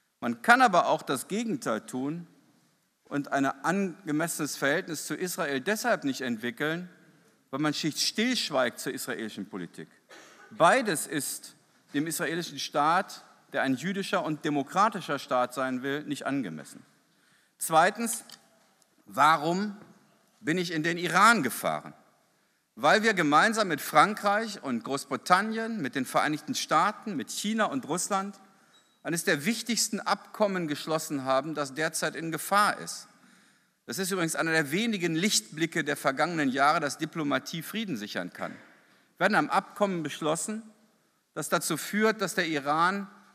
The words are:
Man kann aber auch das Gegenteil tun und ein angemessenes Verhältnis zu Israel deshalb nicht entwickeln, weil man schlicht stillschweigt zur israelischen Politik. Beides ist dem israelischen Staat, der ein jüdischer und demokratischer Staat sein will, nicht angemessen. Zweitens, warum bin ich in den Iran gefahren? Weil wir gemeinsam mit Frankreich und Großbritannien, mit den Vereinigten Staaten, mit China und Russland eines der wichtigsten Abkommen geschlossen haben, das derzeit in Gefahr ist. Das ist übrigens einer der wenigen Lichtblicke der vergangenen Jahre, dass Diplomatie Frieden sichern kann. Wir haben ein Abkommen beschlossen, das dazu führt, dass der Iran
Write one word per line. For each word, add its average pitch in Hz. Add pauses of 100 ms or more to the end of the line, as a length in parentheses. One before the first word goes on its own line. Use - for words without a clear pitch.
(180)
Man 117
kann 240
aber 180
auch 147
das -
Gegenteil 180
tun 147 (800)
und 143
ein 139
angemessenes 160
Verhältnis 160
zu 156
Israel 165
deshalb 214
nicht 135
entwickeln, 127 (640)
weil 135
man 151
schlicht -
stillschweigt 160
zur 135
israelischen 110
Politik. 85 (640)
Beides 180
ist - (400)
dem 151
israelischen 160
Staat, 156 (280)
der 123
ein 131
jüdischer 185
und 151
demokratischer 156
Staat 123
sein 131
will, 143
nicht 147
angemessen. 113 (720)
Zweitens, 208 (840)
warum 160 (640)
bin 156
ich 175
in 156
den 170
Iran 175
gefahren? 78 (800)
Weil 165
wir 226
gemeinsam 185
mit 151
Frankreich 202
und 120
Großbritannien, 196
mit 123
den 127
Vereinigten 147
Staaten, 185
mit 113
China 214
und 127
Russland 190 (640)
eines 165
der 156
wichtigsten 220
Abkommen 190
geschlossen 147
haben, 135
das 143
derzeit 156
in 165
Gefahr 196
ist. - (760)
Das 117
ist 185
übrigens 165
einer 160
der 156
wenigen 180
Lichtblicke 160
der 143
vergangenen 147
Jahre, 143
dass 143
Diplomatie 151
Frieden 190
sichern 98
kann. - (600)
Wir -
haben 214
ein 156
Abkommen 190
beschlossen, 160 (720)
das 156
dazu 170
führt, 214
dass 175
der 180
Iran 160 (260)